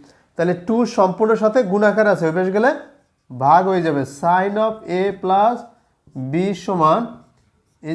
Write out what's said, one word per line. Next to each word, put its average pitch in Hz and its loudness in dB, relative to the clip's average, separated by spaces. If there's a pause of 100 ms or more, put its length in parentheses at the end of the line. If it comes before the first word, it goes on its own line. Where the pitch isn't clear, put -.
(380)
তাহলে 175 0 (120)
টু 220 -2 (200)
সম্পূর্ণ 202 2 (100)
সাথে 214 2 (140)
গুণাকার 208 2
আছে, 165 -2
ওই 156 -2
পাশে 185 -2
গেলে 226 2 (720)
ভাগ 160 6
হয়ে 180 0
যাবে। 143 0 (180)
Sin 185 0 (120)
of 220 -4 (260)
A - 0 (180)
plus 202 2 (760)
B - -2 (300)
সমান 175 2 (880)
এই 156 -6